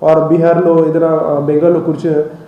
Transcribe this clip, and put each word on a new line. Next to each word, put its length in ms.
or 240
బీహార్లో 600
ఏదైనా, 200
ఆ, 300
బెంగాల్లో 420
కూర్చో, 420